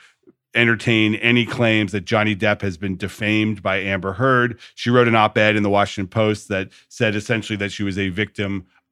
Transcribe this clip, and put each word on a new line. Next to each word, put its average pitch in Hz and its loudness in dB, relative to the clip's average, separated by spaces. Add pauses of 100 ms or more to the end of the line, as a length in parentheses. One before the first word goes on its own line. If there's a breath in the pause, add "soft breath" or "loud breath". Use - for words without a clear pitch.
(540 soft breath)
entertain 113 2
any 117 2
claims 110 0
that 101 -2
Johnny 107 0
Depp 104 0
has 95 -4
been 95 -6
defamed 107 -2
by 98 -2
Amber 95 -4
Heard. 120 0 (160 loud breath)
She - -6
wrote 120 6
an 113 2
op-ed 107 4
in 107 0
the 101 0
Washington 101 0
Post 107 -2
that 98 -4 (200 soft breath)
said 110 -2
essentially 107 -4
that 101 -4
she - -8
was 95 -4
a 98 -2
victim 98 -6 (260)